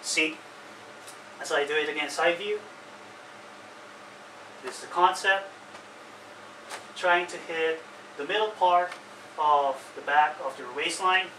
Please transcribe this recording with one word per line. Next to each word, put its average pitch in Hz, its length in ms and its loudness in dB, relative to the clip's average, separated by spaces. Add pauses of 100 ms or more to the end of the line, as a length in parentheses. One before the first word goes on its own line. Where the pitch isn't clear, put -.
See, 156 280 0 (1000)
as - 120 -6
I 147 160 2
do 151 80 0
it 151 120 2
again, 151 220 -2
side 170 280 2
view. 208 220 -2 (2000)
This 127 140 -8
is - 40 -12
the - 60 -14
concept. 190 640 4 (1400)
Trying 175 320 4
to - 100 -10
hit 160 420 -2 (380)
the 143 80 -6
middle 214 220 2
part 175 440 4 (460)
of 143 380 4 (200)
the 139 60 -12
back 151 420 4
of 131 140 -6
your 123 180 -10
waistline. 180 520 2 (120)